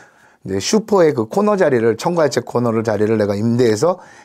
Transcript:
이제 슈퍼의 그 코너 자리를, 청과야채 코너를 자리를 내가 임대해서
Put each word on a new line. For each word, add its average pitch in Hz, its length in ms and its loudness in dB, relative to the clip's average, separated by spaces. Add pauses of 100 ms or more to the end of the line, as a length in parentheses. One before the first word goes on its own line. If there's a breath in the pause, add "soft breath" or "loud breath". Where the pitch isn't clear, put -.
(460 loud breath)
이제 95 140 -6
슈퍼의 190 540 2
그 117 140 -2
코너 208 300 0
자리를, 117 400 2
청과야채 160 440 -2
코너를 117 420 -2
자리를 107 340 0
내가 101 180 0
임대해서 117 640 0 (260 loud breath)